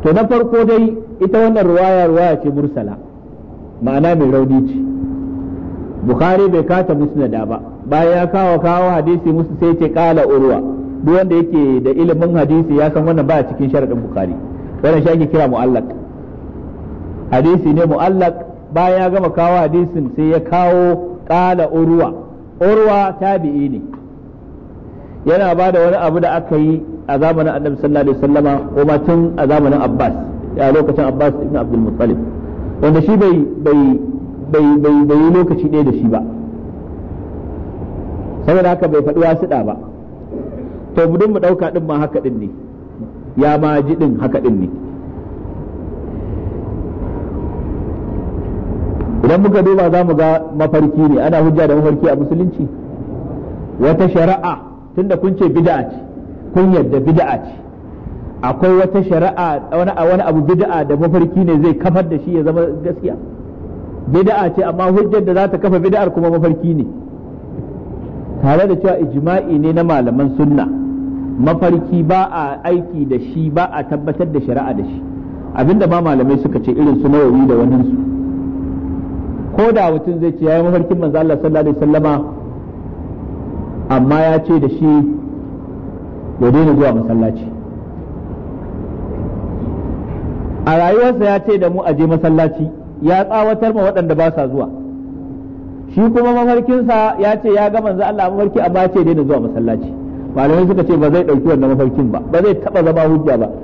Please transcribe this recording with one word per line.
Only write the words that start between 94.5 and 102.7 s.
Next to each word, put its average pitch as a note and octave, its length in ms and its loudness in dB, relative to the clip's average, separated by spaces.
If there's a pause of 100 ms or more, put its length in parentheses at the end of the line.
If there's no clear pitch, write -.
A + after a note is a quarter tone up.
Shi F#3+ 120 0
kuma A#3+ 320 4
mafarkinsa A#3+ 840 2
ya G#3 220 2
ce A3+ 100 0
ya G#3 180 4
ga A3 120 0
manzo G3+ 220 -2
Allah G3 280 0
mafarki, G3+ 280 0
amma F3 220 0
ya F#3 100 2
ce G3 80 2
ya E3+ 40 4
daina D#3+ 200 2
zuwa C#3 160 2
masallaci. A2+ 540 -2 (420)
Malamai D#3 320 4
suka F#3 180 2
ce F3 100 2
ba D3+ 160 4
zai F3 140 4
ɗauki C#3+ 220 2
wannan C3+ 240 4
mafarkin C3 400 2
ba, - 100 -2 (100)
ba E3 100 2
zai G3+ 180 4
taɓa F#3+ 260 0